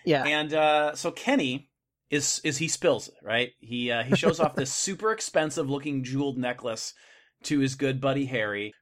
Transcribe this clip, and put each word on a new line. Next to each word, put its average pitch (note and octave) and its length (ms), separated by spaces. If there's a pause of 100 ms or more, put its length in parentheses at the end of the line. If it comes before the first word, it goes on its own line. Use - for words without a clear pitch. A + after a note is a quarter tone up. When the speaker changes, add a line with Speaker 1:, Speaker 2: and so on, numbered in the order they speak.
Speaker 1:
Yeah. D3 200
Speaker 2:
And, D3+ 280
uh, D3+ 420
so E3+ 160
Kenny D3+ 580 (400)
is, C#3+ 360
is D3 120
he D#3+ 120
spills C#3 400
it, - 120
right? A#2 380
He, A#2+ 320
uh, A#2 120
he C3 120
shows E3 240
off D3+ 160
this C3+ 160
Speaker 1:
<laughs> - 20
Speaker 2:
super G3+ 380
expensive D#3 580
looking C#3 340
jeweled C3+ 340
necklace B2 560 (500)
to D3+ 160
his C3+ 160
good C3+ 240
buddy C3+ 280
Harry, G#2+ 540